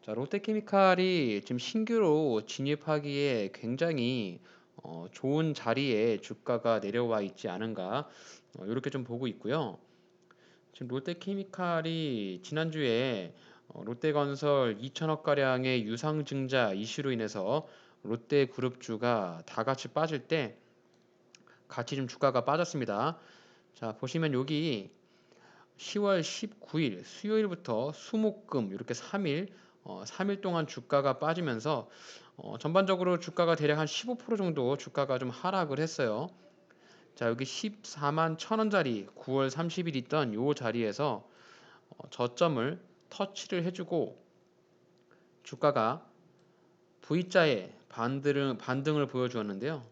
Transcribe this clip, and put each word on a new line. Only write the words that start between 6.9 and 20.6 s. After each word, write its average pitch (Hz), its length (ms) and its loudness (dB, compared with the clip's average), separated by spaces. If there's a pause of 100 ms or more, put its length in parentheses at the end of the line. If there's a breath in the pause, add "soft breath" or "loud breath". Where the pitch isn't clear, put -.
있지 98 260 -6
않은가, 104 600 -4 (520 loud breath)
어, 92 40 -12
요렇게 127 260 -4
좀 135 120 -6
보고 120 240 -6
있고요. 117 540 -4 (920 soft breath)
지금 - 140 -10
롯데케미칼이 165 1600 -2
지난주에, 131 920 0 (320 loud breath)
어, - 160 -14
롯데건설 139 1000 2
이천억 151 440 -2
가량의 131 580 4
유상증자 131 920 0
이슈로 113 360 -4
인해서 113 560 -2 (400 loud breath)
롯데그룹주가 120 1400 0
다 - 180 -4
같이 131 240 -2
빠질 156 400 -2
때 147 300 -2 (1080 loud breath)